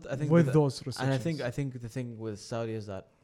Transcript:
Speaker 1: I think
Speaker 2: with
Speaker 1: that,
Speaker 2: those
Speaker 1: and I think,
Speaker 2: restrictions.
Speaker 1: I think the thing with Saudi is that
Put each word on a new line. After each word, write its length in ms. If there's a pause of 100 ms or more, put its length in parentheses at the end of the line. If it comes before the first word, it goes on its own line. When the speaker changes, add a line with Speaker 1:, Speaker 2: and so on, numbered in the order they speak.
Speaker 1:
I 60
think 160
Speaker 2:
with 160
Speaker 1:
that, 60
Speaker 2:
those 260 (200)
Speaker 1:
and 140
I 60
think, 200
Speaker 2:
restrictions. 20
Speaker 1:
I 100
think 320
the 40
thing 300
with 220
Saudi 340
is 140
that 220 (140)